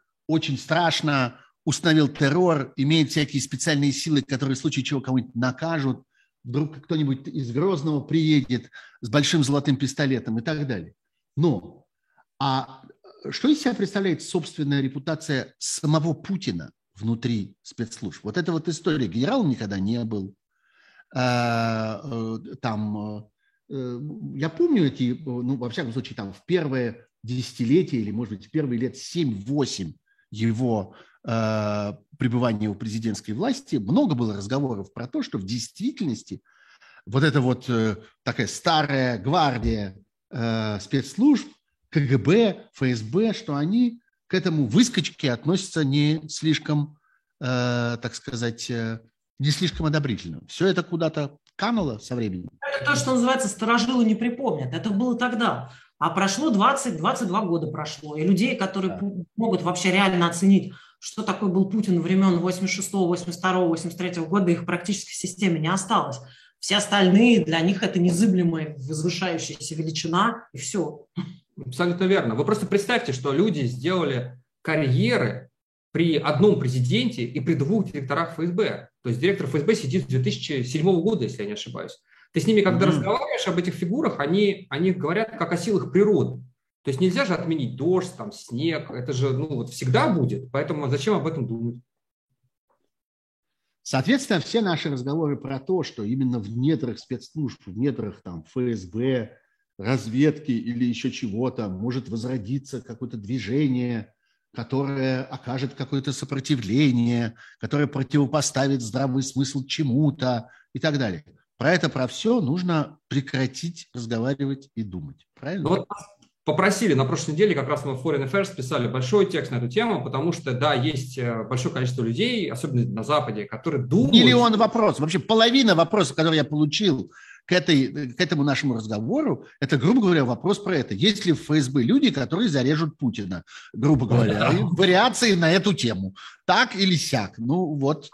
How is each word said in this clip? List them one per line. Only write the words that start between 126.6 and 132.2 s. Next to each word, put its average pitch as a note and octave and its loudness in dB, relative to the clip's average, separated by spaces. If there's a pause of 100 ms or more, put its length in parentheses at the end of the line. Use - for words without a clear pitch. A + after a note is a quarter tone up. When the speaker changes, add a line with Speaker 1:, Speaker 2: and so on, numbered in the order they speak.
Speaker 1:
к - -12
этой, D3 2
к - -4
этому C#3+ 2
нашему C#3 0
разговору, A#2 -2 (140)
это, C#3+ 2
грубо G3 4
говоря, F3 4
вопрос D#3 0
про F#3 -4
это. A#2+ -4
Есть F#3+ 0
ли E3+ 4
в - -4
Ф D3+ 4
С B2+ 0
Б C3 4
люди, B3 4
которые D#3 0